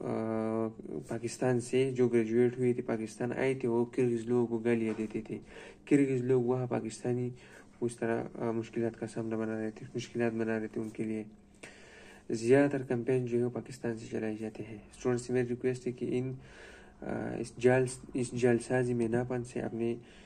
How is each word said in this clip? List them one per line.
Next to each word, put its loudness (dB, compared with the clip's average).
पाकिस्तान 0
से 2
जो 4
graduate 4
हुए 4
थे, -4
पाकिस्तान -4
आए 0
थे, -4
वो 4
किर्गिज़ 0
लोगों 4
को -2
गालियाँ 2
देते -4
थे। -6
किर्गिज़ 4
लोग 4
वहाँ 2
पाकिस्तानी -2
उस -2
तरह, -2
आ, 0
मुश्किलात -2
का -8
सामना -4
बना -2
रहे -4
थे, -14
मुश्किलात -2
बना 0
रहे -4
थे -6
उनके -6
लिए। -4
ज़्यादातर 6
campaign 0
जो 0
है 2
वो 0
पाकिस्तान -6
से -12
चलाए -4
जाते -8
हैं। -14
स्टूडेंट्स 0
से -2
मेरी 2
request -2
है -4
कि -6
इन, -2
आ, -4
इस -6
जाल, 6
इस -2
जालसाजी 2
में 2
नापन 0
से -8
अपने -2